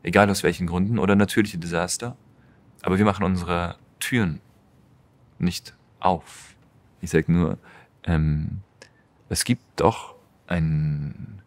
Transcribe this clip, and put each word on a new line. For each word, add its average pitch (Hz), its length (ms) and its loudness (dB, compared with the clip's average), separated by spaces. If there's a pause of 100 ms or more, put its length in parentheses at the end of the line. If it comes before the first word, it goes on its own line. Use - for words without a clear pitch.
Egal 95 280 4
aus 95 140 -2
welchen 87 220 0
Gründen 92 320 0
oder 98 180 4
natürliche 104 420 2
Desaster. 87 580 -6 (680)
Aber 92 160 2
wir 104 60 4
machen 98 200 2
unsere 87 520 -2 (240)
Türen 101 400 -2 (1000)
nicht - 360 -4 (260)
auf. - 540 -4 (460)
Ich 87 100 -10
sag 80 180 2
nur, 85 300 2 (460)
ähm, 78 560 0 (680)
es - 160 -4
gibt - 180 -2 (140)
doch - 380 0 (320)
ein 80 1000 -4